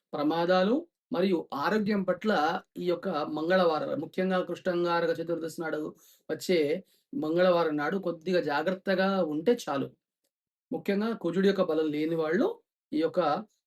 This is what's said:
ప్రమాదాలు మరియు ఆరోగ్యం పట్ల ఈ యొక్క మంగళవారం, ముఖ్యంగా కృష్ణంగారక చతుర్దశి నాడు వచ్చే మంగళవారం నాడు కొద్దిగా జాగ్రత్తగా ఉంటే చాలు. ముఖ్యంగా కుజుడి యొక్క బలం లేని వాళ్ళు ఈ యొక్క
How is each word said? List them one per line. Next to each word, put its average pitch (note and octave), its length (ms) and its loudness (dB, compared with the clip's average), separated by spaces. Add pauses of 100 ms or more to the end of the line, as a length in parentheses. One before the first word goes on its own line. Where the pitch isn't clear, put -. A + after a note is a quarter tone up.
(140)
ప్రమాదాలు F3 720 2 (260)
మరియు F3+ 400 0
ఆరోగ్యం G3 500 0
పట్ల F3+ 580 0 (160)
ఈ F3 80 -6
యొక్క F3 240 -2
మంగళవారం, D#3 920 0
ముఖ్యంగా F#3 420 -2
కృష్ణంగారక E3+ 800 -2
చతుర్దశి E3 420 -6
నాడు D#3 340 -6 (360)
వచ్చే D#3+ 520 0 (320)
మంగళవారం E3 640 2
నాడు D3+ 200 -2
కొద్దిగా F3+ 440 -2
జాగ్రత్తగా F#3 840 0
ఉంటే D#3+ 340 0 (120)
చాలు. C#3 200 -4 (840)
ముఖ్యంగా G#3+ 420 -2
కుజుడి F#3 340 2
యొక్క F#3+ 140 4
బలం D#3 260 0
లేని D#3 280 -2
వాళ్ళు F3 440 0 (340)
ఈ D4+ 60 0
యొక్క D#3+ 440 0 (240)